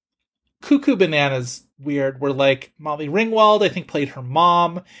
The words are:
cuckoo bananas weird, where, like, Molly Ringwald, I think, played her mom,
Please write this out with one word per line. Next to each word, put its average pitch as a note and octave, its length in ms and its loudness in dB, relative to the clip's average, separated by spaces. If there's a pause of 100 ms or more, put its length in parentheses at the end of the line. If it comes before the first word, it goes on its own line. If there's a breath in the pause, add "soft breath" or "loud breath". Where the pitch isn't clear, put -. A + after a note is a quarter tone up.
(640)
cuckoo C#4+ 340 0
bananas C#3+ 680 -2 (140)
weird, C#3 420 -4
where, C#3 120 -2
like, C3+ 460 0
Molly D3+ 300 -8
Ringwald, G#3+ 540 2
I F#3 60 4
think, D3+ 200 -8
played C#3+ 220 -4
her C3 120 -16
mom, E3+ 600 2 (180 loud breath)